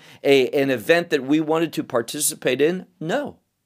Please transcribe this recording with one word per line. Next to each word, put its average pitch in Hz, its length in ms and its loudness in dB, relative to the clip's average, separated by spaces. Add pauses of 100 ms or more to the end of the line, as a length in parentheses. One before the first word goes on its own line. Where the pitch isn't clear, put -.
(220)
a, 135 280 4
an 139 200 0
event 165 400 0
that 139 140 0
we 147 160 2
wanted 160 340 -2
to 151 100 -6
participate 135 760 -4
in. 180 260 0 (120)
No. 226 400 -6 (280)